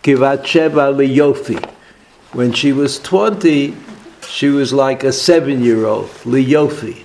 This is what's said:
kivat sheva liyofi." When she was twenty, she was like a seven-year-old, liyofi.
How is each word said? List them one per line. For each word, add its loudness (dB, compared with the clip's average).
kivat 2
sheva 0
liyofi." 0
When -2
she 0
was -2
twenty, 0
she -2
was 0
like 0
a 2
seven-year-old, 0
liyofi. 0